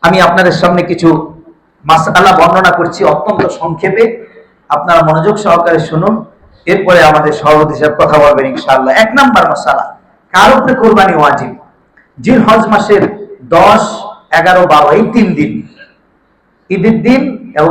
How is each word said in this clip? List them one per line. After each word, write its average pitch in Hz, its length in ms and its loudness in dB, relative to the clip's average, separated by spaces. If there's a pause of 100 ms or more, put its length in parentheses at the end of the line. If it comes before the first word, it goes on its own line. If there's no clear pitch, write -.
আমি 180 180 2
আপনাদের 180 400 0
সামনে 180 220 0
কিছু 170 260 -2 (760)
মাসআলা 180 520 0
বর্ণনা 175 340 2
করছি 170 320 -4
অত্যন্ত 175 380 -2 (180)
সংক্ষেপে, 196 440 -2 (680)
আপনারা 165 320 0
মনোযোগ 160 360 0
সহকারে 170 420 0
শুনুন, 170 340 -2 (540)
এরপরে 180 360 2
আমাদের 151 300 2
সভাপতি 151 420 0
সাহেব 147 240 -2
কথা 151 200 2
বলবেন 139 260 4
ইনশাআল্লাহ। 131 500 -2
এক 220 180 2
নাম্বার 262 360 2
মাসআলা, - 360 -4 (480)
কার 202 180 4
উপরে 254 240 0
কোরবানি 208 400 2
ওয়াজিব? 143 360 -2 (680)
জিলহজ 220 500 2
মাসের 202 360 2 (460)
দশ, 196 320 2 (500)
এগারো, 175 360 2
বারো 170 240 2
এই 214 200 2
তিন 208 240 2
দিন, - 160 -4 (1160)
ঈদের 190 320 0
দিন 262 200 2 (340)
এবং 156 160 0